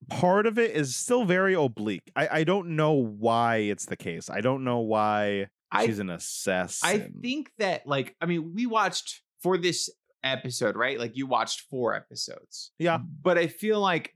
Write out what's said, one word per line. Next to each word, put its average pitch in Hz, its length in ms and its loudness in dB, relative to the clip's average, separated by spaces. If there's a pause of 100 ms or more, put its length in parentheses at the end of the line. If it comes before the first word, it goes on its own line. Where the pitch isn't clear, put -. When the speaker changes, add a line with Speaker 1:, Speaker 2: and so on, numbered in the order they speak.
Speaker 1:
part 190 360 4
of 226 140 0
it 226 120 2
is 135 240 -2
still 247 280 0
very 190 320 4
oblique. 110 600 0
I, 139 120 2 (120)
I 160 40 2
don't 170 320 0
know 156 160 4
why 117 640 2
it's 104 280 0
the - 100 -8
case. - 340 -8
I 101 120 -4
don't 131 240 0
know 120 140 0
why 104 680 2 (240)
Speaker 2:
I 104 140 4
Speaker 1:
she's 107 140 0
an 98 100 -4
assassin. 92 800 -4
Speaker 2:
I 190 200 -2 (120)
think 254 360 -6
that, 190 300 -2
like, 139 340 -2
I 170 40 -4
mean, 170 280 -2
we 233 140 -2
watched 214 540 -2 (200)
for 185 160 2
this 170 320 -2 (340)
episode, 131 520 -2
right? 120 240 0
Like, 117 160 -6
you 135 100 -4
watched 117 360 0
four 120 340 -2
episodes. - 840 -12
Speaker 1:
Yeah. 165 220 2
Speaker 2:
But 165 400 2
I 170 80 4
feel 214 320 0
like, 185 360 0